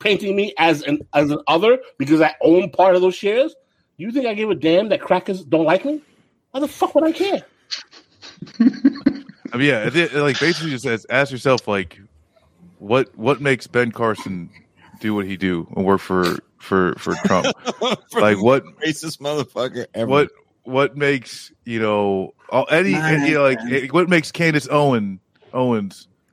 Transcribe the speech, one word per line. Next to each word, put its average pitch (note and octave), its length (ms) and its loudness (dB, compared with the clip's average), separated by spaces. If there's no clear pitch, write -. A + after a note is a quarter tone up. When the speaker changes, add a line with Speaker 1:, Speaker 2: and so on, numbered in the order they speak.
Speaker 1:
painting G3+ 360 -2
me G#3 220 -2
as D#3+ 240 2
an, D3 180 -2
as D3 160 2
an D3+ 160 -2
other G#3 320 4
because D3+ 220 2
I D3+ 220 2
own F3+ 280 4
part F#3 260 4
of F#3 40 2
those F#3 140 2
shares. A#3 400 0
You G3 140 -10
think B3 160 -2
I A3 80 -2
give G#3+ 160 -2
a F3+ 40 -2
damn F3 360 2
that - 100 0
crackers F#3+ 440 -2
don't D#3 200 2
like F3+ 200 2
me? D4 180 -4
Why C4+ 100 -6
the C#4+ 80 -2
fuck - 260 -2
would D4+ 100 4
I D#4+ 80 2
care? F4+ 300 -4
Speaker 2:
<laughs> - 20 4
I A#2+ 40 -6
mean, C#3 120 2
yeah, A2+ 180 2
it, A#2+ 100 -2
it, E3+ 180 2
like, D3 260 0
basically D#3 300 0
just B2 120 -6
says, A#2 260 -4
ask C3+ 220 0
yourself, B2+ 380 0
like, G2 320 -4
what, A2+ 360 -2
what B2+ 240 -2
makes C#3 280 -4
Ben A#2+ 240 -2
Carson G2+ 580 -6
do G#2+ 140 -4
what G2 120 -4
he F#2+ 100 -8
do F2 300 -4
and F#2+ 100 -2
work F#2+ 140 4
for, F2+ 380 0
for, F#2 400 0
for - 160 -6
Trump? F#2 220 2
Speaker 3:
<laughs> - 140 -8
For - 100 -2
Speaker 2:
Like, G#2+ 160 4
Speaker 3:
the F#2+ 60 -4
Speaker 2:
what B2+ 220 4
Speaker 3:
racist D#3 400 -6
motherfucker B2+ 760 -6
ever. A2+ 160 -4
Speaker 2:
what, C#3+ 200 2
what C3 320 -2
makes, C#3 560 -4
you A#2 160 -6
know, G#2 540 0
all, B2+ 180 0
any, F3+ 240 2
Speaker 4:
Nah, D#3 180 0
Speaker 2:
you D3+ 240 2
know, C#3+ 100 2
like, C3 180 2
Speaker 4:
man. A#2+ 120 -8
Speaker 2:
it, C3+ 180 -4
what F3 160 2
makes E3+ 240 0
Candace D#3+ 380 0
Owen, A#2+ 500 0
Owens A#2 560 -4